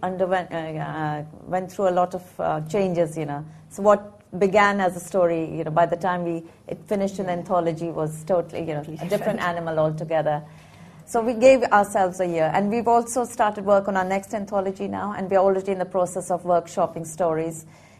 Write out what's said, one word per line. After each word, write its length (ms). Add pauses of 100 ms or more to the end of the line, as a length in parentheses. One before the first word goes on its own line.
underwent, 480
uh, 60
uh, 640 (240)
went 240
through 180
a 60
lot 180
of, 260
uh, 220
changes, 560
you 80
know. 180 (260)
So 120
what 300 (280)
began 420
as 140
a 40
story, 460 (120)
you 60
know, 80
by 160
the 80
time 280
we, 200 (240)
it 180
finished 340
an 100
anthology 600
was 360
totally, 420
you 80
know, 80 (180)
a 60
different 340
animal 380
altogether. 640 (640)
So 140
we 120
gave 300
ourselves 560
a 80
year, 260
and 160
we've 180
also 380
started 400
work 220
on 100
our 80
next 280
anthology 540
now, 280
and 140
we're 80
already 340
in 80
the 60
process 460
of 120
workshopping 640
stories. 580 (340)